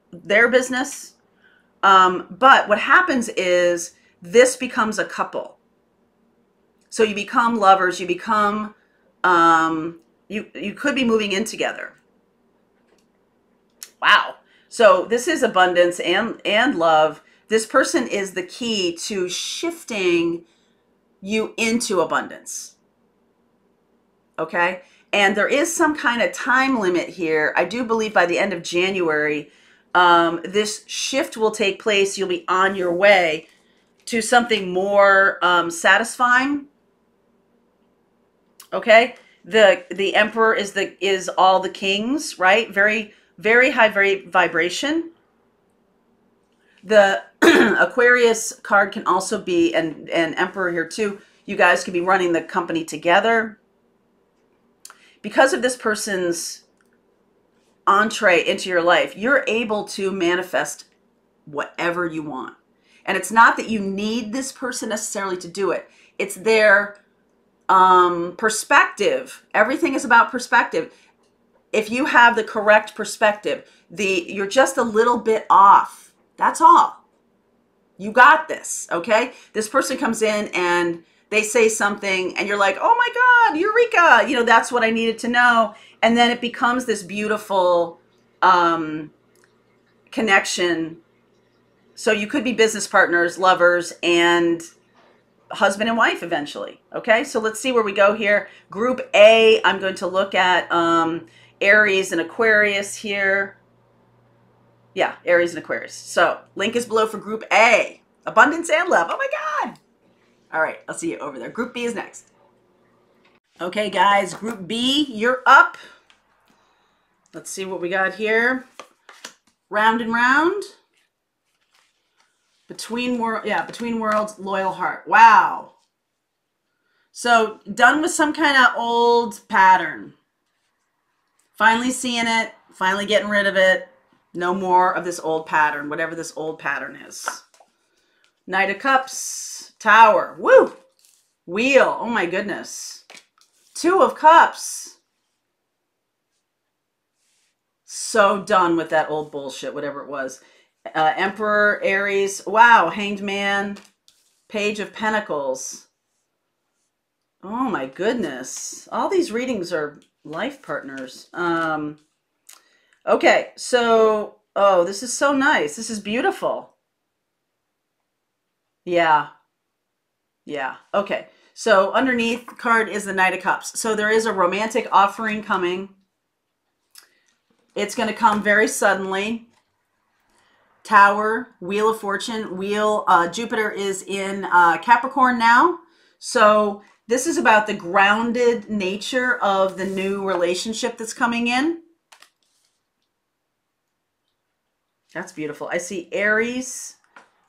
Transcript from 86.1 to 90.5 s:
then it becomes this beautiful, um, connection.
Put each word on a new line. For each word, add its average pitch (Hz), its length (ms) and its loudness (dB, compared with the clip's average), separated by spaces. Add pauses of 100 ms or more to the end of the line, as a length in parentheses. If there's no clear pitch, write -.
then 240 140 4
it 240 100 -4
becomes 240 440 -2
this 202 180 -4
beautiful, 185 960 -2 (440)
um, 165 720 0 (1000)
connection. 175 840 -2 (960)